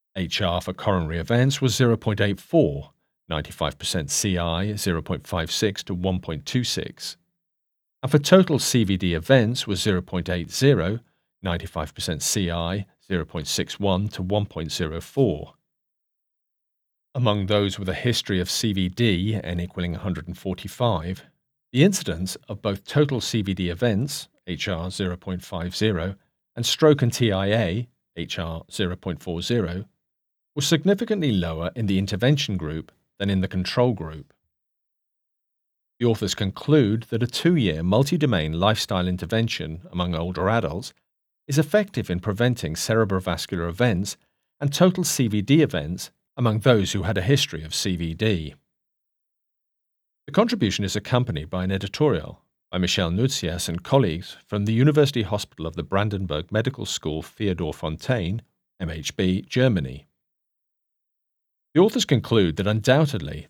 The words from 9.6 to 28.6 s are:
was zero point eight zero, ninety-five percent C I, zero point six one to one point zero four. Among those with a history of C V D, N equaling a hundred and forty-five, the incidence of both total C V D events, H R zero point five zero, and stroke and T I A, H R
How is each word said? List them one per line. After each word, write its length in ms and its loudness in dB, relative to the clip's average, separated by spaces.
was 140 -2
zero 220 2
point 260 -4
eight 220 -4
zero, 500 2
ninety-five 520 -4
percent 280 -6
C 280 0
I, 360 -2
zero 160 -2
point 240 -10
six 320 -4
one 280 2
to 140 -8
one 240 0
point 240 -8
zero 300 -4
four. 540 -2
Among 300 2
those 320 2
with 100 -6
a 60 -2
history 440 -2
of 120 -2
C 220 -2
V 160 0
D, 540 0
N 160 -4
equaling 380 -4
a 20 -8
hundred 300 -6
and 100 -10
forty-five, 840 -4
the 100 4
incidence 540 0
of 140 -10
both 220 -2
total 360 2
C 220 -2
V 120 -2
D 140 -2
events, 600 -2
H 220 -6
R 220 -4
zero 260 -4
point 260 -8
five 320 -8
zero, 420 0
and 120 -4
stroke 360 6
and 100 2
T 200 2
I 140 0
A, 420 0
H 220 -8
R 320 -8